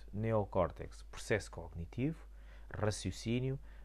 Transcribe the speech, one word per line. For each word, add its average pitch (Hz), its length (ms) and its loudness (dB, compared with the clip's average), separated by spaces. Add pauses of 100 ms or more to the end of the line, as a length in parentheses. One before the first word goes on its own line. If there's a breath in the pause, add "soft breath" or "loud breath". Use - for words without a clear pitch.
(120)
neocórtex, 98 1000 2
processo - 400 0
cognitivo, 87 760 -2 (480 loud breath)
raciocínio, 117 840 2 (260 loud breath)